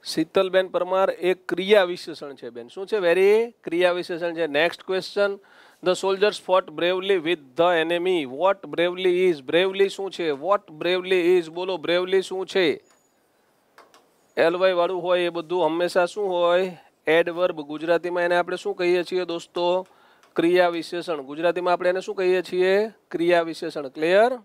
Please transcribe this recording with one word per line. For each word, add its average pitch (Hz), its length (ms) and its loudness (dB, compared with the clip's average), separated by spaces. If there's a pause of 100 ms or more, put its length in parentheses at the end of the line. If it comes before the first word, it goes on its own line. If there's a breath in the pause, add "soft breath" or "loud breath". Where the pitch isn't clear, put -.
શીતલબેન 185 640 0
પરમાર, 180 420 0
એ 180 240 0
ક્રિયા 190 500 4
વિશેષણ 160 500 -10
છે 131 160 -14
બેન. 117 180 -14
શું 190 180 -12
છે? 214 120 -2
વેરી 196 520 4 (120)
ક્રિયા 175 300 2
વિશેષણ 175 420 -6
છે. 165 120 -2
Next 151 340 0 (100)
question, 196 460 -2 (460 soft breath)
the 180 120 2
soldiers 190 440 0
fought 185 320 0
bravely 185 480 0
with 156 260 -4 (120)
the 170 120 4 (100)
enemy. 170 480 0
What 180 440 -2
bravely 180 420 0 (140)
is? 156 160 0
Bravely 190 460 0
શું 196 220 -8
છે? 170 220 -4
What 175 320 -2 (140)
bravely 180 420 0 (180)
is? 160 120 -4
બોલો, 180 260 -6
bravely 180 440 0
શું 185 260 -8
છે? 170 340 0 (1600)
એલ 165 200 2
વાય 185 160 2
વાળું 175 300 -2
હોય 180 180 0
એ 175 80 0
બધું 170 360 -4
હંમેશા 175 420 0
શું 202 220 -4
હોય? 175 500 0 (280 loud breath)
એડવર્બ. 170 560 0
ગુજરાતીમાં 165 600 -2
એને 175 140 2
આપણે 180 200 -2
શું 196 180 -6
કહીએ 180 300 0
છીએ 185 200 -4
દોસ્તો? 175 600 -4 (500 soft breath)
ક્રિયા 175 320 4
વિશેષણ. 170 540 -6
ગુજરાતીમાં 170 500 -2
આપણે 175 160 0
એને 185 120 0
શું 202 140 -10
કહીએ 185 280 0
છીએ? 190 480 0 (200)
ક્રિયા 170 320 2
વિશેષણ. 156 460 -8
ક્લિયર? 196 560 2